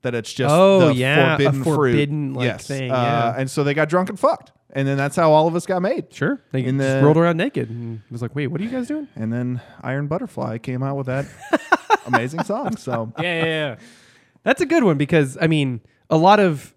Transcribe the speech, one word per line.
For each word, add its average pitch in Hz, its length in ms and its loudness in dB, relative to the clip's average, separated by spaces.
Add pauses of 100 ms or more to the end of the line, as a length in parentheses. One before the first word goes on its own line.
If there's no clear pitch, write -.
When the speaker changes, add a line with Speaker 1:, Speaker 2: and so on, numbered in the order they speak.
Speaker 1:
that 123 120 -4
it's 113 180 -6
just 135 220 0
Speaker 2:
Oh, 185 340 6
Speaker 1:
the 135 60 2
Speaker 2:
yeah, 151 400 2
a 143 40 0
Speaker 1:
forbidden 135 260 2
fruit. 156 100 2
Speaker 2:
forbidden, 143 600 0
like, 127 100 -2
Speaker 1:
Yes. 113 240 -4
Speaker 2:
thing, 135 240 -6
Speaker 1:
Uh, - 20 0
Speaker 2:
yeah. 117 460 0
Speaker 1:
and 135 100 -4
so 147 140 -2
they 143 100 0
got 151 140 0
drunk 180 220 0
and 202 100 -10
fucked. - 320 -2 (220)
And 139 140 0
then 139 80 0
that's 143 200 -2
how 165 160 4
all 156 160 6
of 165 60 -2
us 170 120 -4
got 180 160 -2
made. 196 320 -4
Speaker 2:
Sure. 240 260 -4 (100)
They 135 140 -2
Speaker 1:
In 135 140 0
Speaker 2:
just 135 220 0
Speaker 1:
the 139 40 6
Speaker 2:
rolled 156 140 6
around 170 180 2
naked 165 320 -4
and 117 320 -10 (100)
was 120 120 -8
like, 120 120 -8
"Wait, 143 120 -4
what 139 120 -6
are 202 60 -4
you 233 60 -8
guys 247 180 -6
doing?" 294 260 -6
Speaker 1:
And 110 160 -6
then 123 300 -4 (220)
Iron 139 240 -6
Butterfly 127 520 -6
came 127 240 -8
out 139 140 -4
with 131 120 -6
that 135 180 -4 (240)
Speaker 2:
<laughs> - 560 -2
Speaker 1:
amazing 151 380 -2
song. 226 340 -4
So 117 400 -6
Speaker 3:
Yeah, 160 40 -6 (160)
yeah, 165 60 -2
yeah. 151 320 -4 (680)
Speaker 2:
That's 247 180 0
a 302 40 0
good 320 160 2
one 175 140 4
because, 143 420 0
I 165 80 0
mean, 139 360 0 (260)
a 160 80 2
lot 196 240 6
of 165 360 0